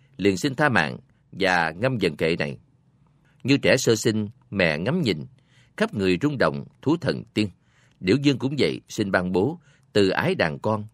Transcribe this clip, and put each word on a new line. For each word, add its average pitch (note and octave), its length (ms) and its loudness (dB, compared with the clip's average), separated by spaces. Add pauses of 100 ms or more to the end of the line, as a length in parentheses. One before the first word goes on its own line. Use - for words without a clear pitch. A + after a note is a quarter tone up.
(160)
liền F#2+ 200 2
xin C3+ 180 -4
tha D3+ 140 2
mạng D#2+ 300 0 (340)
và F2 380 2
ngâm A#2 280 -4
dần F2 180 -2
kệ E2 200 0
này: C#2+ 220 -6 (840)
"Như C3+ 120 2
trẻ G#2 200 2
sơ B2 200 2
sinh, G#2+ 320 0 (220)
mẹ F2 280 2
ngắm C#3 240 -2
nhìn, E2 240 -2 (500)
khắp A3 180 -2
người F#2 280 2
rung C#3+ 160 -2
động, D2 260 0 (180)
thú D3+ 140 2
thần D2 280 -4 (100)
tiên. G#2+ 140 0 (520)
Điểu F#2 160 2
Dương C#3 220 2
cũng C3+ 200 -2
vậy, D#2 300 0
xin G2 220 -2
ban F#2 220 0
bố, A#2 260 0 (340)
từ G2 160 4
ái C3+ 260 -2
đàn D#2 240 -2
con, G#2+ 340 -4